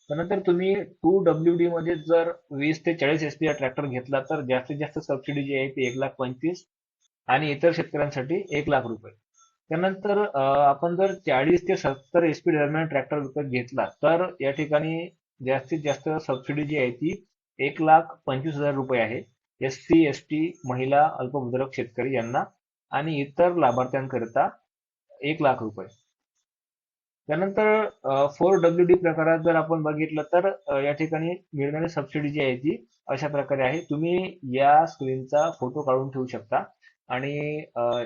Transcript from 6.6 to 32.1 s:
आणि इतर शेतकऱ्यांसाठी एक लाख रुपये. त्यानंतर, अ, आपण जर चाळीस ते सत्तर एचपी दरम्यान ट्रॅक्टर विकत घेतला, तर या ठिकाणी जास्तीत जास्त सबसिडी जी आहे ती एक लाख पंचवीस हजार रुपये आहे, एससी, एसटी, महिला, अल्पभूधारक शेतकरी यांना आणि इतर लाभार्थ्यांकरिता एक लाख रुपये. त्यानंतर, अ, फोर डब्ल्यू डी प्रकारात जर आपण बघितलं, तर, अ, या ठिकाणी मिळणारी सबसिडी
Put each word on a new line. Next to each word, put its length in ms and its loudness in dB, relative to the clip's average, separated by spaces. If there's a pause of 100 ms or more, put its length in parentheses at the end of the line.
आणि 240 2
इतर 220 4
शेतकऱ्यांसाठी 800 -4
एक 180 -2
लाख 160 2
रुपये. 260 -10 (580)
त्यानंतर, 640 0
अ, 260 2 (100)
आपण 260 0
जर 180 2
चाळीस 540 2
ते 80 2
सत्तर 480 0
एचपी 280 0
दरम्यान 360 0
ट्रॅक्टर 300 -2
विकत 320 -6
घेतला, 360 -2
तर 560 0
या 100 0
ठिकाणी 640 -4 (300)
जास्तीत 380 -2
जास्त 260 -4
सबसिडी 540 -4
जी 140 -4
आहे 140 0
ती 340 -6 (340)
एक 220 -4
लाख 200 8 (240)
पंचवीस 300 -4
हजार 180 0
रुपये 280 0
आहे, 400 -6 (240)
एससी, 420 2
एसटी, 580 -4
महिला, 540 2
अल्पभूधारक 560 -4
शेतकरी 400 -4
यांना 280 -2 (480)
आणि 300 -4
इतर 340 2
लाभार्थ्यांकरिता 920 0 (720)
एक 200 -4
लाख 180 4
रुपये. 280 -10 (1400)
त्यानंतर, 580 2 (180)
अ, 240 2
फोर 380 4
डब्ल्यू 200 4
डी 80 6
प्रकारात 460 2
जर 160 2
आपण 280 0
बघितलं, 380 -2
तर, 300 2 (160)
अ, 100 0
या 140 0
ठिकाणी 380 -2 (240)
मिळणारी 360 -2
सबसिडी 400 -4